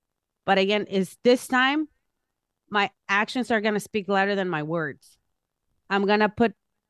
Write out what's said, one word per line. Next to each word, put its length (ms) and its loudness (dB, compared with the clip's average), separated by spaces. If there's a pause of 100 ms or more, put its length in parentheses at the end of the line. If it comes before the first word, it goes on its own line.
(460)
But 120 2
again, 280 0
is 380 -4
this 240 4
time, 400 0 (840)
my 220 -2 (180)
actions 420 -2
are 100 2
gonna 180 0
speak 280 -6
louder 280 0
than 140 -2
my 140 -4
words. 540 -8 (720)
I'm 160 2
gonna 240 2
put 240 0 (360)